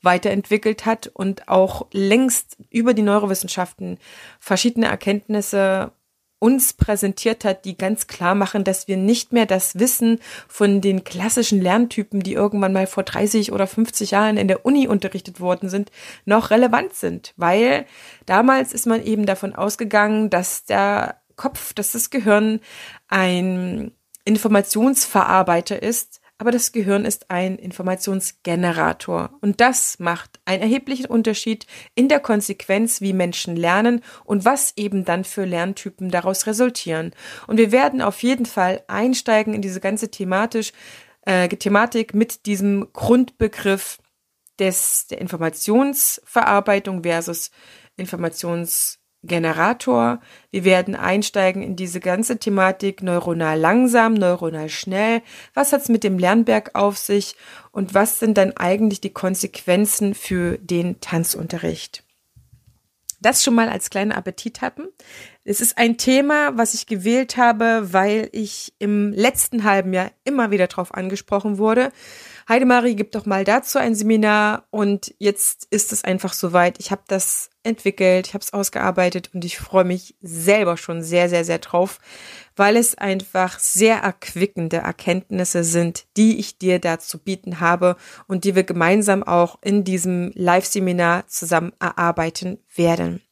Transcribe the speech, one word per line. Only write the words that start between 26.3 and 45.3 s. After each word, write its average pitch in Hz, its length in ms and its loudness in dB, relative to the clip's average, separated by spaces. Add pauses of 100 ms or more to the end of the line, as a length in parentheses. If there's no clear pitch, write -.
aber 220 120 0
das 240 220 -2
Gehirn 202 320 0
ist - 260 -6
ein 185 260 -2
Informationsgenerator. 175 1700 -2 (100)
Und 202 220 0
das - 380 2
macht 170 460 -6
einen 185 180 -2
erheblichen 262 420 -2
Unterschied 220 640 -2 (280)
in 262 140 4
der 285 100 4
Konsequenz, 208 840 -2
wie 196 120 -2
Menschen 175 420 -2
lernen 202 460 2 (240)
und 202 180 0
was 277 320 2
eben 202 300 -4
dann 180 180 -2
für 196 220 -6
Lerntypen 185 640 -6
daraus 185 360 -2
resultieren. 202 640 -2 (360)
Und - 100 0
wir 226 140 6
werden 262 300 4
auf 202 220 -2
jeden 247 240 0
Fall 185 400 0
einsteigen 214 680 0
in 208 80 -4
diese 190 180 -6
ganze 208 320 -4
thematisch, 208 600 -2 (480)
äh, 185 260 2
Thematik 214 680 0
mit 226 320 0
diesem 202 460 -2
Grundbegriff 220 1080 0 (600)
des, - 480 0
der - 140 -10
Informationsverarbeitung 202 1800 0